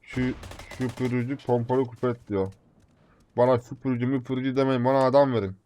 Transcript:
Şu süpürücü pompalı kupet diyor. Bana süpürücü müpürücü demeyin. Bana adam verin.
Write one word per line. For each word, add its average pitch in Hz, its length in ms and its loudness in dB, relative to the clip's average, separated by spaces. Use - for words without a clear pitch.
Şu - 180 -8
süpürücü 123 580 -2
pompalı 127 480 0
kupet - 440 -6
diyor. 95 240 -2
Bana 123 220 4
süpürücü 123 480 -4
müpürücü 131 500 -2
demeyin. 135 280 2
Bana 135 200 4
adam 135 300 4
verin. 98 320 -2